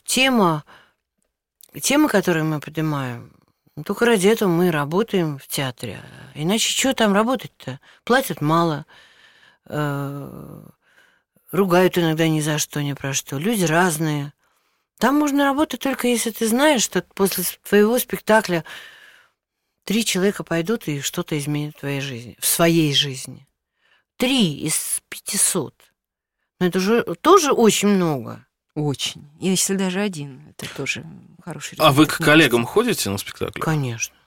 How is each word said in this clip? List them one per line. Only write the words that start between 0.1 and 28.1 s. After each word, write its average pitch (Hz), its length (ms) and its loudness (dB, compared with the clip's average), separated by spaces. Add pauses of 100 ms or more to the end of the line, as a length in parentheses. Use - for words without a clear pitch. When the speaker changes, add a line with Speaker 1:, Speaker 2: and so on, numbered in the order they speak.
Speaker 1:
тема, 294 280 2
которую 160 380 2
мы 156 120 -2
поднимаем, 139 720 -6 (460)
ну, 151 80 -12
только 208 220 -2
ради 214 200 4
этого 220 220 4
мы 175 240 2
работаем 156 680 -2
в - 80 -20
театре. 127 540 -8 (340)
Иначе 180 400 -2
чё 262 200 0
там 208 200 2
работать-то? 208 640 -2 (240)
Платят 240 380 0
мало, 156 460 2 (800)
э, 143 920 -8 (920)
ругают 180 460 4
иногда 160 300 2
ни 156 120 2
за 151 180 -2
что, 147 240 -4
ни 143 120 -4
про 135 200 -6
что. - 240 -6
Люди 196 260 0
разные. 156 680 0 (640)
Там 254 180 2
можно 285 280 2
работать 277 360 0
только 262 280 -2
если 233 220 0
ты 226 180 -4
знаешь, 262 340 2
что 180 200 -2 (120)
после 190 300 0
с-, - 140 -8 (100)
твоего 214 300 4
спектакля 202 680 0 (1200)
три 208 200 -2
человека 190 400 0
пойдут 170 440 -4
и 143 120 -4
что-то 165 380 -6
изменят 147 380 -4
в - 40 -20
твоей 139 200 -6
жизни, 123 400 -10
в - 60 -6
своей 165 480 4
жизни. 135 520 -4 (680)
Три 247 420 2
из - 500 -4
пятисот. - 680 -4 (840)
Но 180 60 2
это 180 140 0
же 226 240 2 (160)
тоже 311 320 6
очень 208 360 4
много. 135 560 0 (300)